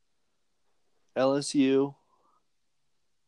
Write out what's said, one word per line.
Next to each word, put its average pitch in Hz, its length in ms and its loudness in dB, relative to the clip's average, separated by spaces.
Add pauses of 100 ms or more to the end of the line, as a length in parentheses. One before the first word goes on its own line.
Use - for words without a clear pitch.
(1160)
L 135 200 0
S 143 180 -6
U, 135 400 0 (1300)